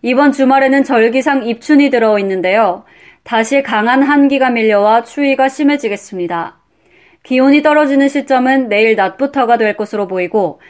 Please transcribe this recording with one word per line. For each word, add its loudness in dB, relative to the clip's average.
이번 2
주말에는 2
절기상 0
입춘이 2
들어있는데요. 0
다시 0
강한 0
한기가 2
밀려와 2
추위가 -2
심해지겠습니다. -4
기온이 2
떨어지는 2
시점은 0
내일 2
낮부터가 -2
될 -2
것으로 -6
보이고 -4